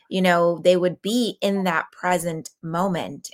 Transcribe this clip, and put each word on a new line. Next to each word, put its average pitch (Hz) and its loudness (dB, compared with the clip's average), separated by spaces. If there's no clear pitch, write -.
You 185 -2
know, 175 4
they 175 4
would 175 0
be 226 -2
in 196 0
that 165 -2
present 170 -4
moment 165 -4